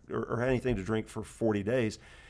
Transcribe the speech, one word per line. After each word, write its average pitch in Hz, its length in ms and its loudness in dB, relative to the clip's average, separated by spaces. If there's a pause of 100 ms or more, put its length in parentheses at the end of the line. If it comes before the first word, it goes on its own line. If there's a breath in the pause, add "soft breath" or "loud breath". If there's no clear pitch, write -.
(100)
or, 117 140 -2
or 120 160 -2
had 123 80 2
anything 123 280 2
to 95 60 -2
drink 110 260 0
for 110 140 -8
forty 104 400 0
days. 110 360 0 (320 soft breath)